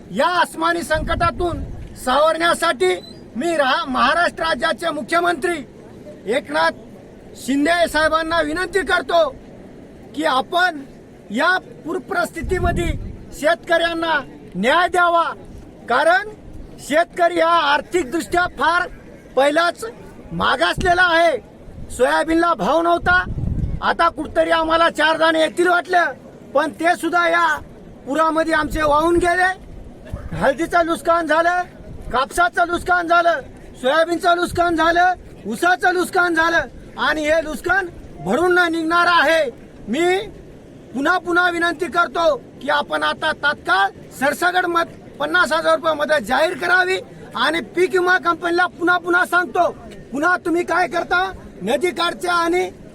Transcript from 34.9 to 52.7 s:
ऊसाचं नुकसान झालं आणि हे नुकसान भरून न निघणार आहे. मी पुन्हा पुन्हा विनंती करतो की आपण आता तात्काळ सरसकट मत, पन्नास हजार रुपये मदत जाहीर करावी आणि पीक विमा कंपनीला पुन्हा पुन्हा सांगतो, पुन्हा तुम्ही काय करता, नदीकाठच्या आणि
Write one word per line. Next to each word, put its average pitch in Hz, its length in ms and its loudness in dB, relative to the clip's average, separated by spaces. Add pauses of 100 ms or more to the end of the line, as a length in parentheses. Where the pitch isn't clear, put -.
ऊसाचं 359 460 2
नुकसान 349 420 2
झालं 330 260 2 (360)
आणि 294 240 0
हे 311 200 2
नुकसान 349 460 -2 (380)
भरून 330 300 2
न 349 160 4
निघणार 330 360 2
आहे. 320 360 4 (440)
मी 349 300 2 (760)
पुन्हा 302 240 0
पुन्हा 349 320 2
विनंती 339 360 -2
करतो 339 500 0 (260)
की 254 80 -6
आपण 302 340 0
आता 302 280 -2
तात्काळ 311 580 0 (300)
सरसकट 349 460 0
मत, 339 200 0 (340)
पन्नास 311 340 2
हजार 320 220 2
रुपये 311 180 0
मदत 294 340 0
जाहीर 302 300 0
करावी 359 420 2 (360)
आणि 302 260 0 (140)
पीक 349 160 2
विमा 359 260 4
कंपनीला 339 480 0
पुन्हा 349 320 0
पुन्हा 349 280 2
सांगतो, 349 440 2 (420)
पुन्हा 320 260 0
तुम्ही 349 260 0
काय 339 240 0
करता, 359 440 -2 (300)
नदीकाठच्या 339 720 -2
आणि 349 360 0 (260)